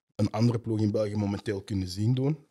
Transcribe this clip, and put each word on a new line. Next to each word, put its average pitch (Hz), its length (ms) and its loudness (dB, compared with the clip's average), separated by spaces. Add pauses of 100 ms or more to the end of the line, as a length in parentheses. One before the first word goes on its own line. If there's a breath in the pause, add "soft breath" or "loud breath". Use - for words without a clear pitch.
(160)
een - 160 0
andere 113 280 2
ploeg 110 200 -2
in 107 120 4
België 107 240 -2
momenteel 101 460 -2
kunnen 95 260 -2
zien 104 260 0
doen. 135 240 0 (140)